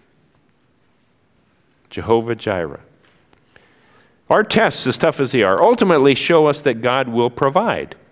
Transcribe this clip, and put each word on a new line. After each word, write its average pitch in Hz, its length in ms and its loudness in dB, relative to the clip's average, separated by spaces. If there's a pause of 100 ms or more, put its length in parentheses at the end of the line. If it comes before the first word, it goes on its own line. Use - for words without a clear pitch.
(1900)
Jehovah 113 460 -2
Jireh. 90 460 -6 (1500)
Our 185 140 2
tests, - 420 0
as 127 140 -2
tough 160 200 0
as 131 120 -2
they 127 100 2
are, 95 220 2
ultimately 175 500 2
show 156 320 2
us 147 160 -2
that 117 220 -4
God 127 240 0
will 120 240 -2
provide. 139 640 -2 (160)